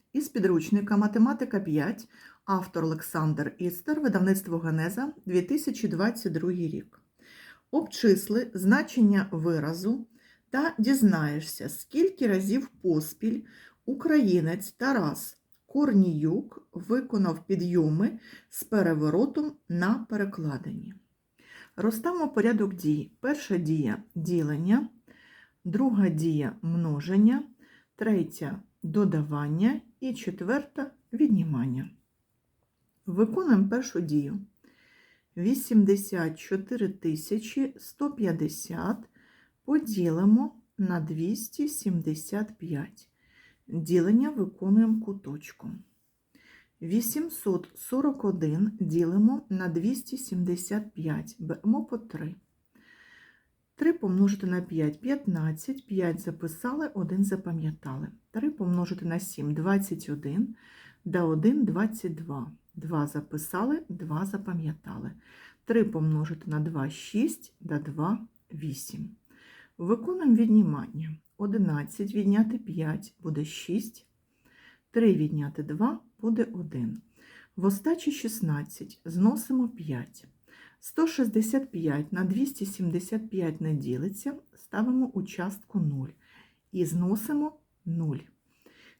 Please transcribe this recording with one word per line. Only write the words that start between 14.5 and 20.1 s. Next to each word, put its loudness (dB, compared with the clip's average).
Тарас -2
Корніюк 2
виконав 0
підйоми 2
з -10
переворотом 2
на 2
перекладині. -6